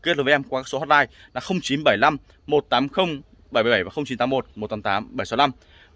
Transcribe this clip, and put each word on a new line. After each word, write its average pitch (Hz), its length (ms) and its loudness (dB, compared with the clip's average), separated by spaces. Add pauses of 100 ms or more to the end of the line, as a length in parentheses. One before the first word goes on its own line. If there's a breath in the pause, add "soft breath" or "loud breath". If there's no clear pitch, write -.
kết 170 140 0
nối 139 80 -2
với 143 100 4
em 143 80 2
qua 131 240 -6
số 135 120 -6
hotline 143 280 2 (280 soft breath)
là 127 60 -6
không 185 220 -4
chín 147 220 -2
bảy 117 120 4
lăm 143 200 4 (300 soft breath)
một 147 220 0
tám 131 200 0
không 165 320 -4 (300)
bảy 113 140 2
bảy 120 60 2
bảy 98 140 2
và 85 60 -12
không 147 140 -6
chín 127 140 -8
tám 123 120 0
một 131 240 -2
một 107 160 -8
tám 107 120 -8
tám 104 340 -2
bảy 101 100 -6
sáu 117 100 -8
lăm. 139 140 2 (440 soft breath)